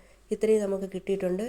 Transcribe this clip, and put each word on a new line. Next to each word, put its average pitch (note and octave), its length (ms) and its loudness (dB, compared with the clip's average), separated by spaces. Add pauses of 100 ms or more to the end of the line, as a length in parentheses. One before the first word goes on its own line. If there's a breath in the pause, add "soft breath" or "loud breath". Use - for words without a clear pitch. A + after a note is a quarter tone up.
(360 soft breath)
ഇത്രയും A3 300 4
നമുക്ക് F#3+ 300 -4
കിട്ടിയിട്ടുണ്ട്. F#3+ 540 -2